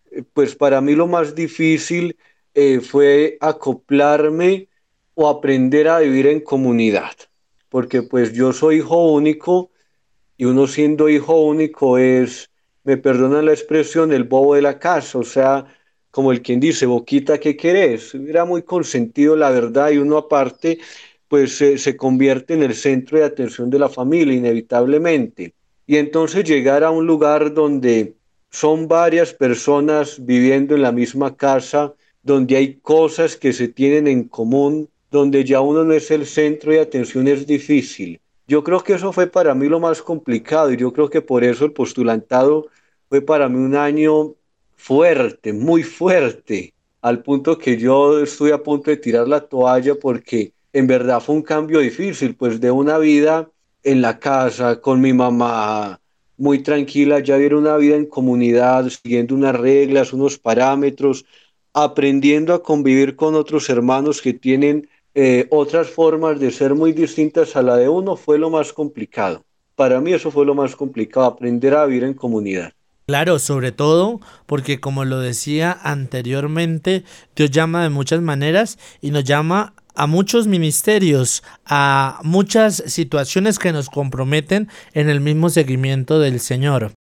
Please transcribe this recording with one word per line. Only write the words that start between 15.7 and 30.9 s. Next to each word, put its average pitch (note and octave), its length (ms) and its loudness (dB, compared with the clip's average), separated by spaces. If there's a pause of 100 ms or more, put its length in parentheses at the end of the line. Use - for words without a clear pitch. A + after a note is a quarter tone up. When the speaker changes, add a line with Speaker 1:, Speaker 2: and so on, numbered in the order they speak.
Speaker 1:
como C3+ 220 0
el A#2+ 100 -2
quien B2 180 -2
dice, D3 260 0
"Boquita, C#3 520 0
¿qué D3 180 -2
querés?". E3 580 0
Era D#3 300 -2
muy F3 180 -4
consentido, D3 720 0
la D3 140 2
verdad, B2+ 400 0
y D3 80 2
uno D3 180 0
aparte, D3+ 640 -2 (500)
pues, C#3 280 2
se, C#3+ 200 4
se B2+ 200 -4
convierte C3 580 0
en D#3 80 2
el B2 120 0
centro C3 440 -2
de D#3 60 4
atención B2 440 -6
de C3+ 100 0
la C#3 120 2
familia, C#3 440 0
inevitablemente. B2 1160 0 (340)
Y D3 100 0
entonces D#3+ 480 -2
llegar C#3+ 400 2
a D#3+ 60 2
un D#3+ 160 -2
lugar D3+ 460 2
donde C3 640 0 (360)
son D#3+ 380 -2
varias E3 460 2
personas C#3+ 880 0
viviendo C3 500 2
en C#3+ 80 2
la A#2+ 100 2